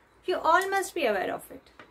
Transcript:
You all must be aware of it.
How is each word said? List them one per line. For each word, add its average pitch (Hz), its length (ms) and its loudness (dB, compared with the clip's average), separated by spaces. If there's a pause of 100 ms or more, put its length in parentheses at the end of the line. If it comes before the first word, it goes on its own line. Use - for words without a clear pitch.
(260)
You 359 120 0
all 359 320 4
must 381 240 -2
be 311 120 -2
aware 190 280 0
of 190 160 -10
it. - 200 -20 (220)